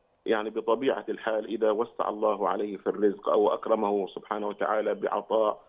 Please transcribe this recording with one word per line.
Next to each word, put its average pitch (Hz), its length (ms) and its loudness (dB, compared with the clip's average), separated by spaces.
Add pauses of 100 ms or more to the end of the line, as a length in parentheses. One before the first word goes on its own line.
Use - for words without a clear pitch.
(260)
يعني 107 240 0
بطبيعة 110 580 0
الحال 110 360 -2
إذا 110 260 0
وسع - 380 -2
الله 104 400 0
عليه 101 280 -2
في - 100 -8
الرزق 101 420 0
أو 104 260 4
أكرمه 101 520 0
سبحانه 104 420 -6
وتعالى 104 460 0
بعطاء 104 760 0